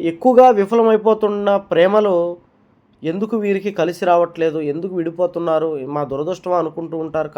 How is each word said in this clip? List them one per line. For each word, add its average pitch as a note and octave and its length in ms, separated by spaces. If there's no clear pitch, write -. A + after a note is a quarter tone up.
ఎక్కువగా B3 360
విఫలమైపోతున్న G#3+ 920
ప్రేమలో F#3+ 420
ఎందుకు G3 320
వీరికి G3+ 260
కలిసి E3+ 300
రావట్లేదు, E3+ 480
ఎందుకు E3+ 280
విడిపోతున్నారు, E3+ 680
మా D3 140
దురదృష్టమా F3 520
అనుకుంటూ E3 420
ఉంటారు. D#3 340